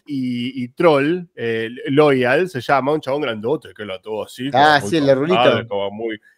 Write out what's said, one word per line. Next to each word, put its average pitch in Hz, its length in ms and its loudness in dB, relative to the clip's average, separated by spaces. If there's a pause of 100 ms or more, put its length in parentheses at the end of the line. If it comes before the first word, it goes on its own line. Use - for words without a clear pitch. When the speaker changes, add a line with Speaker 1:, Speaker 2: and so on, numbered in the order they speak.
Speaker 1:
y, 127 580 -4
y 123 40 -10
Troll, 165 680 2
eh, 113 340 -4 (200)
Loyal, 139 600 4
se 131 120 -8
llama, 139 320 0
un 156 80 -2
chabón 143 220 -4
grandote, 113 540 -6
que 107 80 -12
lo 95 160 -10
tuvo 107 240 -8
así, 127 280 -10
como 135 120 4
Speaker 2:
Ah, 151 160 6
Speaker 1:
muy 101 80 -6
Speaker 2:
sí, 170 100 -2
el 139 80 2
de 135 100 6
Speaker 1:
cortado, 131 340 2
Speaker 2:
rulito. 117 180 -2
Speaker 1:
como 101 220 -4
muy 110 260 -8 (220)